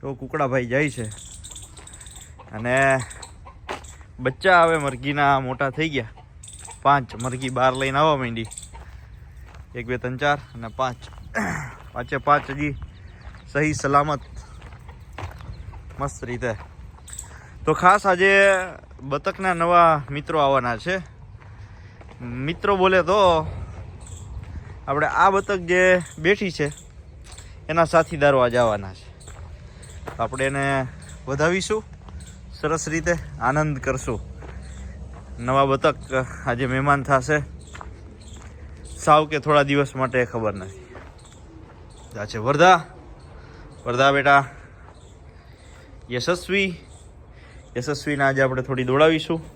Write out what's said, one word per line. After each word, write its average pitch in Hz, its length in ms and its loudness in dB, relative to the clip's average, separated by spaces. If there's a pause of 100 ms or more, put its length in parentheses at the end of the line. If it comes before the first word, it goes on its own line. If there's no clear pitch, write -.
તો 135 140 -8
કુકડાભાઈ 131 520 -2
જાય 139 240 0
છે 120 120 -10 (1500)
અને 131 460 2 (1200)
બચ્ચા 165 420 4
હવે 165 160 4
મરઘીના 139 640 0
મોટા 131 300 -2
થઈ 156 180 -4
ગયા. 123 200 -4 (720)
પાંચ 131 400 2
મરઘી 127 260 -6
બહાર 127 260 2
લઈને 135 240 0
આવવા 151 180 4
માંડી. 117 300 -6 (1300)
એક, 120 120 -8
બે, 123 120 -4
ત્રણ, 127 180 -6
ચાર 143 220 0 (160)
અને 113 140 -12
પાંચ. 127 280 -4 (520)
<coughs> 151 440 -10
પાંચે 123 240 -6
પાંચ 143 340 2
હજી 143 240 -4 (760)
સહી 151 200 0
સલામત 143 480 0 (1800)
મસ્ત 139 260 -8
રીતે. 120 300 -4 (1120)
તો 156 100 2
ખાસ 190 320 6
આજે 196 380 6 (560)
બતકના 175 540 -2
નવા 170 560 6
મિત્રો 151 300 -2
આવવાના 131 360 2
છે. 180 260 -4 (1200)
મિત્રો 151 520 -2
બોલે 185 260 4
તો 170 440 4 (1400)
આપણે 147 180 0
આ 175 240 4
બતક 196 260 0
જે 180 460 4 (160)
બેઠી 185 320 0
છે 147 220 -4 (960)
એના 165 160 4
સાથીદારો 147 540 4
આજે 123 200 4
આવવાના 101 360 0
છે. - 320 -20 (920)
તો 117 60 -2
આપણે 127 220 -2
એને 139 420 0 (400)
વધાવીશું 175 560 0 (800)
સરસ 156 280 -2
રીતે, 165 260 0 (260)
આનંદ 143 380 2
કરશું. 131 420 -4 (1160)
નવા 131 260 2
બતક 135 320 2 (500)
આજે 127 200 -2
મહેમાન 135 360 2
થશે. 139 400 2 (1600)
સાવ 156 280 6
કે 151 120 -2
થોડા 147 240 4
દિવસ 139 340 2
માટે 127 280 0
ખબર 110 300 -4
નથી. 95 320 -12 (1300)
આ 104 60 -6
છે 110 140 -8
વર્ધા. 156 460 6 (1040)
વર્ધા 131 260 4
બેટા. 139 320 6 (1700)
યશસ્વી. 180 640 -2 (1000)
યશસ્વીને 139 480 -2
આજે 135 180 2
આપણે 131 200 0
થોડી 127 220 -4
દોડાવીશું. 156 560 2 (160)